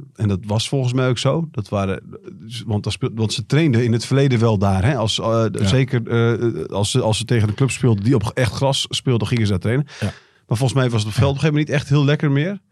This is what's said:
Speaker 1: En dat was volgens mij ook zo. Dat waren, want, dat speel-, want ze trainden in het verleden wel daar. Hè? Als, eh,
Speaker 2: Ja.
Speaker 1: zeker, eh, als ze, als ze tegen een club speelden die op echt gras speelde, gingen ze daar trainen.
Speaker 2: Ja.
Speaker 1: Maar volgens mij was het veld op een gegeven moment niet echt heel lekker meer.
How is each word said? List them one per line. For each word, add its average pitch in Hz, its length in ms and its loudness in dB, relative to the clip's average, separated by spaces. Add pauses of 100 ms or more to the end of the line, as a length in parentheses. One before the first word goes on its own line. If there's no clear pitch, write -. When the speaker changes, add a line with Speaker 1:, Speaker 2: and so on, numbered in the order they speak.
(160)
Speaker 1:
En 107 120 -2
dat 98 180 0
was 107 240 -2
volgens 123 240 0
mij 131 140 2
ook 123 100 0
zo. 151 340 0
Dat - 180 -8
waren, 98 500 -4 (460)
want, 104 180 -2
dat 107 100 -2
speel-, 123 220 -4
want 110 180 -2
ze - 120 -6
trainden 135 380 2
in 113 100 2
het 113 120 0
verleden 135 340 2
wel 113 180 4
daar. 95 280 2
Hè? 143 120 2
Als, 110 220 -2
eh, 113 320 0
Speaker 2:
Ja. 101 160 0
Speaker 1:
zeker, 127 400 2
eh, 117 580 0
als 101 260 -2
ze, 127 100 2
als 107 160 0
ze 107 80 -4
tegen 110 220 2
een 104 80 -2
club 135 160 0
speelden 107 320 0
die 127 120 2
op 113 180 -2
echt 120 200 0
gras 135 360 -2
speelde, 117 360 0
gingen 113 200 0
ze 101 60 2
daar 92 100 0
trainen. 131 260 -2 (120)
Speaker 2:
Ja. 98 120 -2 (360)
Speaker 1:
Maar 113 100 -2
volgens 135 220 2
mij 127 100 2
was 113 140 0
het 107 100 -6
veld 139 160 2
op 139 60 0
een 135 60 -10
gegeven 156 160 2
moment 151 100 0
niet 135 100 -2
echt 131 120 -4
heel 143 160 4
lekker 143 260 2
meer. 165 280 -2 (120)